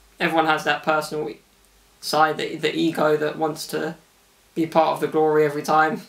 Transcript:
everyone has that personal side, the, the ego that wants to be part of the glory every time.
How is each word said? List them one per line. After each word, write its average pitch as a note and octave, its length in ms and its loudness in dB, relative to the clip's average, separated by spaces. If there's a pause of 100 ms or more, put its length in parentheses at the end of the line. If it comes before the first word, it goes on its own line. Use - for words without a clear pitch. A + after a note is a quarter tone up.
(180)
everyone D#3+ 280 2
has D#3 180 0
that D3+ 200 -2
personal D#3 500 -4 (680)
side, D3+ 380 0
the, - 180 -6
the D#3 180 -2
ego D#3 440 2
that D3+ 180 -2
wants D#3 300 -4
to D#3 300 -6 (580)
be D#3+ 120 0
part D#3+ 280 2
of - 60 -8
the D#3 60 0
glory D#3 380 4
every D3 180 -2
time. D#3 460 2